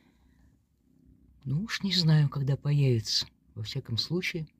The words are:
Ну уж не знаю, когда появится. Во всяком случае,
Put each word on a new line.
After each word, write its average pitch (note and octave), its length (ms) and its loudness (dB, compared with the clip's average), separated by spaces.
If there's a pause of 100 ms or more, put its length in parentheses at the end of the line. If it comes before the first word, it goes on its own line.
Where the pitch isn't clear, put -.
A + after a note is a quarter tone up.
(1500)
Ну C#3 160 -2
уж - 200 -6
не G3 100 -2
знаю, D#3 360 4
когда C#3 280 -2
появится. C3+ 720 2 (280)
Во A2 80 -10
всяком A#2 360 -6
случае, E3 500 -4 (100)